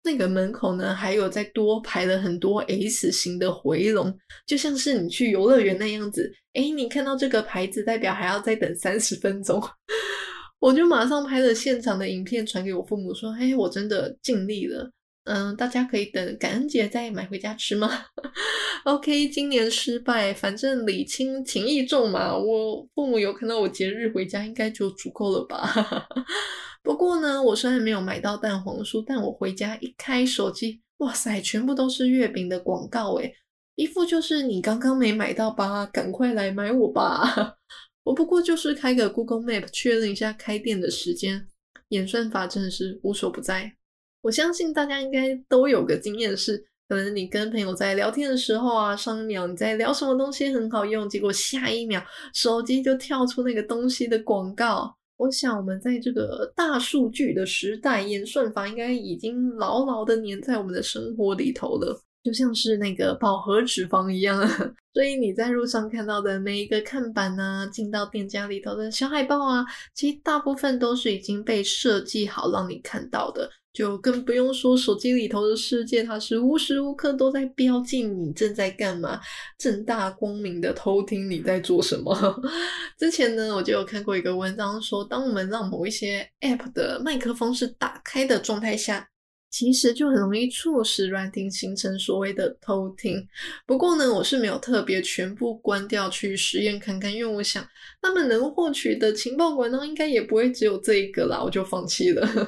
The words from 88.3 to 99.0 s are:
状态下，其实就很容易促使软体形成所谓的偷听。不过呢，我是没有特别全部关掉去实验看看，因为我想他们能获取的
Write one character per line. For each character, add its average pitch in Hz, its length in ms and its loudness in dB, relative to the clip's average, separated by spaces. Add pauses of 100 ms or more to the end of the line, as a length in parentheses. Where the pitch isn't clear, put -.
状 208 240 -2
态 214 160 0
下， 208 300 -4 (420)
其 247 220 2
实 254 220 6
就 285 140 2
很 262 80 4
容 202 200 4
易 240 140 2
促 269 340 0
使 196 240 0
软 190 240 -4
体 196 160 -4
形 190 280 -6
成 190 240 -4
所 190 180 0
谓 196 160 -2
的 190 260 -2
偷 190 380 -2
听。 190 260 -4 (440)
不 262 100 2
过 349 200 4
呢， 262 140 4
我 190 120 2
是 - 160 0
没 220 80 2
有 196 100 -2
特 240 240 0
别 185 180 0
全 185 360 -4
部 233 220 -2
关 202 300 0
掉 202 220 0
去 196 260 -4
实 190 260 0
验 208 180 0
看 196 200 -6
看， 202 140 -4
因 226 140 -4
为 220 80 -2
我 208 80 -2
想 - 200 -2 (380)
他 370 100 2
们 349 160 4
能 240 220 4
获 320 220 0
取 220 260 0
的 214 160 4